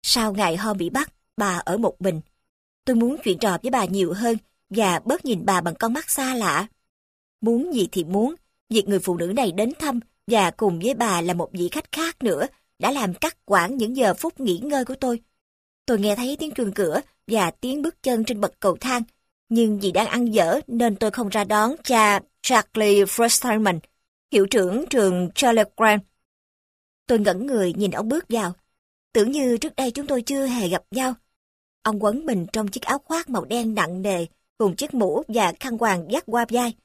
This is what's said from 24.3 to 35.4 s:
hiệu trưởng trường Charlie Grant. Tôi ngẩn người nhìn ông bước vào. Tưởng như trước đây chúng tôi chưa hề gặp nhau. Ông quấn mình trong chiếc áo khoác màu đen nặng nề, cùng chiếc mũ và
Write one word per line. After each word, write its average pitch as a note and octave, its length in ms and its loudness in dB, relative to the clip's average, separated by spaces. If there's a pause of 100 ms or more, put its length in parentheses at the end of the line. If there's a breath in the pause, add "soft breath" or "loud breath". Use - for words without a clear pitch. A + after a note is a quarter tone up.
hiệu G3 140 6
trưởng G3 440 0
trường F3+ 460 2
Charlie A3+ 280 4 (140)
Grant. G#3+ 240 4 (1080)
Tôi A#3 120 4
ngẩn G3+ 260 0
người G#3 280 0
nhìn G3 180 -2
ông G#3+ 180 -4
bước D4+ 200 -2
vào. G#3 240 -2 (600)
Tưởng A3 180 4
như C4 260 2
trước D4+ 180 -6
đây C4 160 -2
chúng C#4+ 160 -8
tôi C4+ 140 0
chưa C#4 240 -2
hề A#3+ 240 -2
gặp F#3+ 220 -4
nhau. B3+ 220 -2 (680)
Ông G#3 200 -2
quấn A#3+ 220 0
mình F#3+ 280 -2
trong A3 140 -2
chiếc G3 160 -8
áo C#4 160 -2
khoác E4 300 -6
màu G3 160 -4
đen A3+ 300 -2
nặng F3+ 260 -2
nề, F#3 240 -2 (320)
cùng G3 180 0
chiếc D4 180 -6
mũ G#3+ 340 0
và G#3 320 0